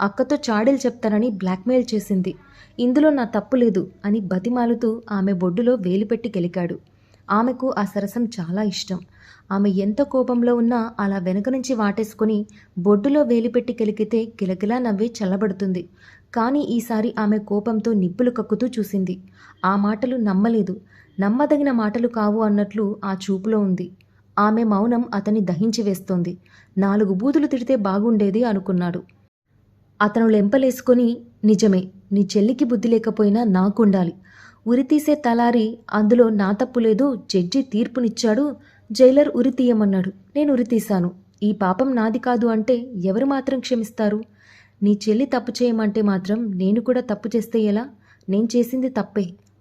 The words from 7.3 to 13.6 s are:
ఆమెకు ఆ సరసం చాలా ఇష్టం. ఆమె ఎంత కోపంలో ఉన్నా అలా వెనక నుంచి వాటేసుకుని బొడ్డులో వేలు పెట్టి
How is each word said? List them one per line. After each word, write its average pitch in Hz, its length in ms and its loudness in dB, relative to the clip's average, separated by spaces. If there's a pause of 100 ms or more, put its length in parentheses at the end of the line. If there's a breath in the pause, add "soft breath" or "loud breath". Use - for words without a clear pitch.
ఆమెకు 254 480 0
ఆ 202 60 0
సరసం 202 400 -4
చాలా 196 380 -6
ఇష్టం. 190 380 -6 (520 soft breath)
ఆమె 202 180 0
ఎంత 202 320 0
కోపంలో 247 540 0
ఉన్నా 233 340 0 (100)
అలా 196 180 -2
వెనక 185 300 -2
నుంచి 262 260 -2
వాటేసుకుని 214 720 -2 (320 loud breath)
బొడ్డులో 208 440 2
వేలు 233 260 2
పెట్టి 240 240 -2